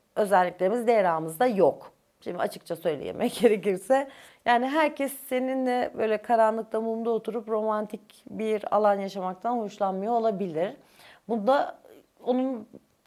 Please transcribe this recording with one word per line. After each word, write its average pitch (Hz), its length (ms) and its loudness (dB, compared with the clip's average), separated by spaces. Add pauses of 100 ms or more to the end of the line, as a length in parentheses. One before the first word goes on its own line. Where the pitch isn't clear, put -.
(160)
özelliklerimiz 190 720 2
D 226 160 4
R 185 60 4
A'mızda 160 380 0
yok. 190 460 2 (280)
Şimdi - 180 -10
açıkça - 380 -6
söylemek 165 640 -4
<laughs> - 20 -6
gerekirse. 208 680 2 (360)
Yani 240 240 2
herkes 294 440 0 (160)
seninle 254 680 -2
böyle 220 200 0
karanlıkta, 220 600 0
mumda 226 300 -4
oturup 220 380 -4
romantik 214 840 -4
bir 214 440 -4
alan 208 200 4
yaşamaktan 196 600 -4
hoşlanmıyor 202 560 -2
olabilir. 202 640 -2 (520)
Bunda 233 500 0 (460)
onun 254 440 -2 (380)